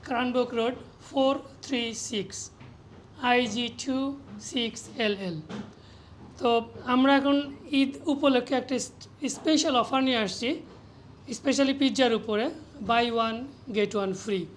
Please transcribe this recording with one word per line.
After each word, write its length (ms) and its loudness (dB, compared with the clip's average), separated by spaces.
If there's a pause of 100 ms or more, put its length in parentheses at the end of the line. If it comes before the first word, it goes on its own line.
ক্রানবুক 500 0
রোড, 200 0 (380)
ফোর 280 2 (220)
থ্রি 320 -2
সিক্স, 560 -6 (720)
আইজি 480 2 (160)
টু 320 -2 (240)
সিক্স 560 -4
এল 160 0
এল। 280 -6 (960)
তো 280 2 (200)
আমরা 300 6
এখন 400 2 (160)
ঈদ 340 2
উপলক্ষে 500 2
একটা 240 0
স-, 120 -8 (380)
স্পেশাল 460 2
অফার 280 2
নিয়ে 140 2
আসছি, 440 -2 (680)
specially 500 2
পিৎজার 340 4
উপরে, 360 0 (380)
buy 240 4
one 340 0 (300)
get 180 2
one 180 0
free। 340 -4 (120)